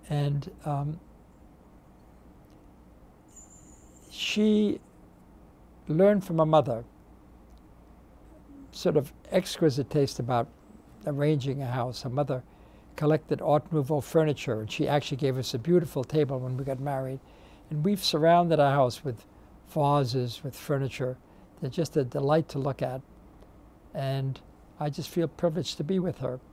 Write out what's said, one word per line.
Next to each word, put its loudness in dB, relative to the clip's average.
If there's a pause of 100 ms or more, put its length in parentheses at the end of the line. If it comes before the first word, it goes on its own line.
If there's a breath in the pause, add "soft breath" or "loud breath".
And, -2 (140)
um, -4 (3000)
she 2 (1080)
learned 4
from -2
her 6
mother 2 (1900)
sort 0
of -2 (180)
exquisite 0
taste 0
about -2 (580)
arranging 0
a -6
house. -4
Her -6
mother -2 (540 loud breath)
collected 0
Art 2
Nouveau 0
furniture, 0
and -8
she -2
actually 0
gave -2
us -6
a -4
beautiful 0
table 0
when -6
we -6
got -6
married. -6 (480 loud breath)
And -2
we've 0
surrounded 4
our 6
house 2
with -8 (440 loud breath)
vases, 0
with -10
furniture. -4 (440 loud breath)
They're -4
just -4
a 2
delight 0
to -6
look -4
at. -6 (920)
And -4 (360)
I -4
just -8
feel -2
privileged -2
to -6
be 0
with -4
her. -6 (120)